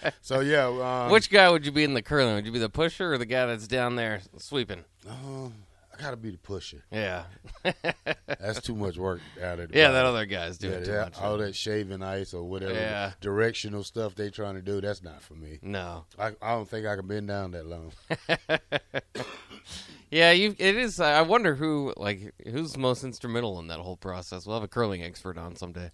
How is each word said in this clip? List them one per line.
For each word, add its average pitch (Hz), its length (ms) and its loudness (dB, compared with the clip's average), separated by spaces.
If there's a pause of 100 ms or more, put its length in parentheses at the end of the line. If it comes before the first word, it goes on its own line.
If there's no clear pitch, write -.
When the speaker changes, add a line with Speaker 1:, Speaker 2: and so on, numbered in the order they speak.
Speaker 1:
<laughs> - 180 -2
Speaker 2:
So, 131 200 0
yeah. 143 240 4
Um, 127 440 -2
Speaker 1:
Which 208 200 8
guy 190 200 10
would 156 160 4
you 147 60 -2
be 151 140 4
in 139 80 2
the 117 80 2
curling? 127 340 4
Would 104 100 0
you 113 60 -8
be 120 80 -2
the 113 80 2
pusher 160 460 0
or 131 40 2
the 120 80 -2
guy 127 200 2
that's 110 220 -4
down 123 280 0
there 110 240 -2 (180)
sweeping? 101 460 -6 (240)
Speaker 2:
Um, 131 460 -10 (440)
I 143 40 -14
gotta 135 160 -8
be 110 140 -8
the 87 60 -12
pusher. - 540 -12
Speaker 1:
Yeah. 95 320 -4 (400)
<laughs> - 0 - (640)
Speaker 2:
That's 110 360 -6
too 117 140 -6
much 95 220 -4
work 90 240 -2 (200)
out 87 180 -6
of 85 120 -10
the - 60 2
Speaker 1:
Yeah, 156 100 10
Speaker 2:
body. 135 60 6
Speaker 1:
that 131 120 6
other 117 200 2
guy's 90 320 -6
doing 92 160 -4
Speaker 2:
Yeah, 90 60 -4
Speaker 1:
too 92 120 -4
Speaker 2:
that, 104 220 -2
Speaker 1:
much. 92 80 -10
Speaker 2:
all 107 160 0
that 101 180 -4
shaving 98 480 -4
ice 95 300 -6
or 87 100 -6
whatever, 95 300 -6
Speaker 1:
Yeah. 107 380 -2 (100)
Speaker 2:
directional 104 640 0
stuff 107 300 -4
they 104 140 -4
trying 101 260 -6
to 95 60 -8
do, 98 200 -2
that's 98 200 -4
not 78 200 -16
for - 140 -20
me. 76 260 -14
Speaker 1:
No. 90 420 -6 (160)
Speaker 2:
I, 107 120 -2 (100)
I 107 80 -4
don't 110 180 -2
think 110 180 -6
I 104 120 -2
can 95 100 -8
bend 104 220 -4
down 98 220 -4
that 82 140 -10
long. 82 280 -12 (340)
Speaker 1:
<laughs> 151 760 -2 (1080)
Yeah, 165 220 8
you, 196 280 6
it 190 160 6
is. 226 240 -2
I 151 220 6
wonder 180 340 6
who, 147 400 0
like, 101 380 -4 (120)
who's 147 300 -6
most 127 300 0
instrumental 117 540 -4
in 82 80 -12
that 82 120 -8
whole 90 160 -8
process. 92 500 -10
We'll 107 120 -4
have 110 60 -4
a 101 40 -6
curling 101 340 0
expert 87 360 -10
on 85 180 -10
someday. 87 380 -10